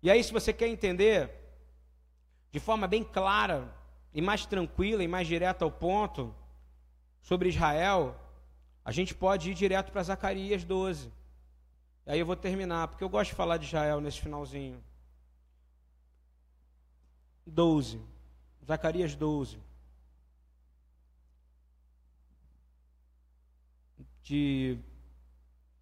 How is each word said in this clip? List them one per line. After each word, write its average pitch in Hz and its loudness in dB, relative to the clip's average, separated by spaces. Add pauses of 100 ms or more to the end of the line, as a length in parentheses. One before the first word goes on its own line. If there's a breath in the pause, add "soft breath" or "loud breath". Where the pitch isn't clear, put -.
E 165 2
aí, 226 8
se 226 -4
você 220 0
quer 233 0
entender 196 2 (1120)
de 147 -8
forma 214 0
bem 220 2
clara 190 2 (440)
e 151 0
mais 202 2
tranquila 190 0
e - 0
mais 175 0
direta 175 2
ao 151 2
ponto 170 0 (840)
sobre 180 0
Israel, 165 2 (640)
a - -8
gente 180 -2
pode 185 0
ir 196 -6
direto 190 0
pra 196 -2
Zacarias 190 -2
doze. 175 -2 (920)
E 143 -4
aí 151 2
eu 170 0
vou 175 -2
terminar, 180 -2
porque - -8
eu 190 -4
gosto 196 0
de - -10
falar 170 0
de 151 -8
Israel 151 0
nesse 147 -6
finalzinho. 139 -8 (2750)
Doze. 151 4 (640)
Zacarias 160 0
doze. 143 -2 (4000)
De, 135 0 (1040)